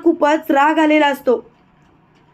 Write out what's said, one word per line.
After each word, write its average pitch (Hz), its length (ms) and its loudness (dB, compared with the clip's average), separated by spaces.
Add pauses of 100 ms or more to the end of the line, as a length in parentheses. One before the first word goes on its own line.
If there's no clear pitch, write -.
खूपच 311 460 0
राग 294 280 0
आलेला 302 280 2
असतो. 269 440 -4 (840)